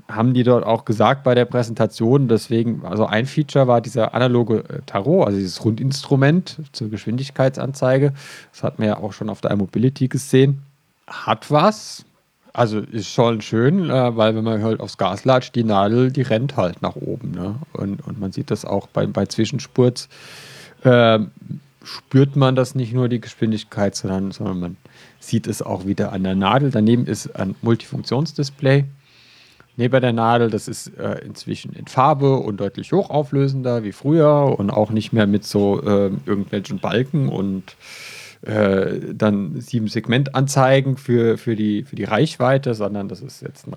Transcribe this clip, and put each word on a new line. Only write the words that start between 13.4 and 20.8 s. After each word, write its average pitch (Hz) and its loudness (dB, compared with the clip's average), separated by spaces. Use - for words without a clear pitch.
schön, 143 2
äh, 127 0
weil 110 4
wenn 110 -2
man 110 -2
halt 110 0
aufs 101 -12
Gas 95 -2
latscht, 127 2
die 120 0
Nadel, 110 2
die 131 0
rennt 120 -2
halt 90 -2
nach 87 -4
oben. - -8
Ne? 90 -6
Und, 98 -8
und 98 -10
man 95 -6
sieht - -8
das 107 -6
auch - -4
bei, 101 -2
bei 101 -2
Zwischenspurts, - 0